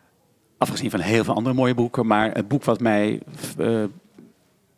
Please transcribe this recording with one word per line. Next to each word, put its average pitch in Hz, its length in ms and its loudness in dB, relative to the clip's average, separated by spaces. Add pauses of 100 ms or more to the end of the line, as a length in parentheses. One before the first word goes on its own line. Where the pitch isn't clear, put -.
(580)
Afgezien - 320 -2
van 101 100 -2
heel 107 240 2
veel - 120 -2
andere 127 200 0
mooie 127 180 2
boeken, 120 340 0
maar 107 260 2
het 101 140 -2
boek 139 160 0
wat 113 160 2
mij, 110 400 2 (380)
eh, 113 260 0 (960)